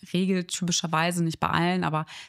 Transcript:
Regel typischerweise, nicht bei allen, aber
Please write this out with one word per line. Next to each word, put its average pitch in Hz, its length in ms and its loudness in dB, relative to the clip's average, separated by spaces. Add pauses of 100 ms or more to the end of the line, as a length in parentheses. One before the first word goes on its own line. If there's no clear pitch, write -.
(120)
Regel 185 320 2
typischerweise, 170 800 0
nicht 165 160 -2
bei - 80 2
allen, 175 340 2
aber 156 220 0 (240)